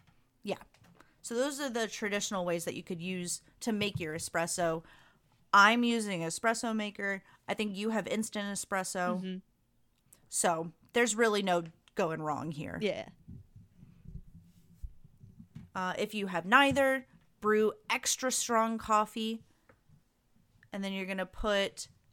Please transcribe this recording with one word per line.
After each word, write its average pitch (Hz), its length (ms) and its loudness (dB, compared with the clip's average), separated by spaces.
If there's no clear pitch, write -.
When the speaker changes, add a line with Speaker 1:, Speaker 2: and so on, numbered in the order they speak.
Speaker 1:
Yeah. 202 140 -6
So 233 140 -8
those 269 240 -2
are 277 100 -4
the 226 160 -2
traditional 202 580 -4
ways 175 200 -2
that 165 100 -4
you - 80 -10
could 170 180 -8
use 180 420 -6
to 233 100 -4
make 208 300 -2
your 156 160 -6
espresso. 165 680 0
I'm 214 320 10
using 214 380 0
espresso 226 520 -2
maker. 202 480 -4
I 202 80 -2
think 208 220 -4
you 208 140 -2
have 208 180 0
instant 208 440 -2
espresso. 185 720 -2
Speaker 2:
Mm-hmm. 185 140 -6
Speaker 1:
So 165 440 0
there's 240 220 2
really 214 300 2
no 175 180 2
going 160 260 -2
wrong 151 300 -4
here. - 320 -8
Speaker 2:
Yeah. 185 220 -2
Speaker 1:
Uh, 185 240 -4
if 214 160 -4
you 196 140 -4
have 175 180 -4
neither, 269 600 6
brew 214 320 4
extra 254 420 -2
strong 226 460 0
coffee. 220 640 0
And 196 100 -6
then 196 100 -4
you're 190 140 -6
gonna 190 200 -4
put - 600 -2